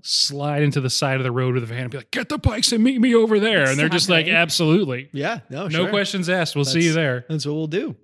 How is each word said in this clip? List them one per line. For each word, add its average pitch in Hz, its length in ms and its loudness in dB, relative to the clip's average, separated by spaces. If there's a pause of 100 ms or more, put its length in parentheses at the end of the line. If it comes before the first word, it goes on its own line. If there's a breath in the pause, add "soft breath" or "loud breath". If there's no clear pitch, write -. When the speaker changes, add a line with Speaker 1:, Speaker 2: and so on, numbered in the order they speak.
Speaker 1:
slide 147 600 -2
into 143 200 2
the 127 80 -2
side 131 260 0
of 131 80 -2
the 127 80 -2
road 127 220 0
with 127 80 -2
a 117 40 -8
van 120 180 -8
and 120 60 -10
be 139 60 -12
like, 123 140 -16
"Get 254 180 -6
the 302 80 -4
bikes 233 340 0
and 226 140 2
meet 254 160 2
me 240 140 4
over 220 260 4
there." 202 300 2
And 135 80 0
they're 156 100 2
just 175 220 0
like, 160 160 2
Speaker 2:
Exactly. 170 100 2
Speaker 1:
"Absolutely." 160 800 2
Speaker 3:
Yeah, 151 340 -4
no, 139 200 -10
Speaker 1:
No 160 160 0
Speaker 3:
sure. 190 40 -2
Speaker 1:
questions 196 400 -2
asked. 180 260 0
We'll 143 120 0
see 135 140 0
you 170 120 4
Speaker 3:
That's, - 40 2
Speaker 1:
there. 131 340 0
Speaker 3:
that's 151 160 -4
what 147 80 -4
we'll 160 120 -4
do. 196 380 -4